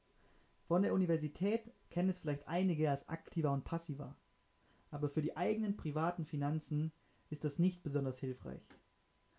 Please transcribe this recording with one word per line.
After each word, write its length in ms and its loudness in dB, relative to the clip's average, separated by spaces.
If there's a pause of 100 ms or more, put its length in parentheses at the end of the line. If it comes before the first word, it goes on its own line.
(680)
Von 160 4
der 120 2
Universität 760 0 (180)
kennen 200 2
es 100 -4
vielleicht 280 -4
einige 420 2
als 180 -2
aktiver 440 -2
und 120 0
passiver. 520 -6 (760)
Aber 180 -2
für 140 0
die 140 -2
eigenen 400 0
privaten 500 -2
Finanzen 680 0 (380)
ist 140 -6
das 140 -2
nicht 240 2
besonders 360 -2
hilfreich. 440 -8 (760)